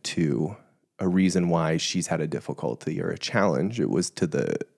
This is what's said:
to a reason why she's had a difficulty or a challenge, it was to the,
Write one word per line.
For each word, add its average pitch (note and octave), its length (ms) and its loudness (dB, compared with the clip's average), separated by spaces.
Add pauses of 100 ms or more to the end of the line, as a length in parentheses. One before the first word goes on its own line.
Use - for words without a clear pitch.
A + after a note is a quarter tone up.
to D#2 520 0 (420)
a F#2+ 80 -2
reason F2+ 440 4
why E2 260 2
she's E2+ 300 -2
had D#2+ 160 0
a D#2 40 0
difficulty D2+ 760 -4
or F2 80 -2
a - 80 -6
challenge, G2 640 0
it D#2 100 0
was F2 220 0
to - 140 -2
the, C#2 300 -2 (220)